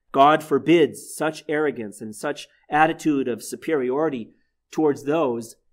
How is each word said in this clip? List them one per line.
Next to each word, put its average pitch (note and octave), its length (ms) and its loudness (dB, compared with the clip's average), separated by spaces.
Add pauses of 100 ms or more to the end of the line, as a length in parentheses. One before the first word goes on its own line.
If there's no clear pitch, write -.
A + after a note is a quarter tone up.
(120)
God D3+ 320 6
forbids D3 720 2
such D#3 340 -6
arrogance B2+ 540 -4
and A2 120 -12
such - 320 -8 (220)
attitude D3+ 580 2
of A2+ 160 -4
superiority C3 920 -2 (360)
towards D3 340 0
those C3 520 -2 (160)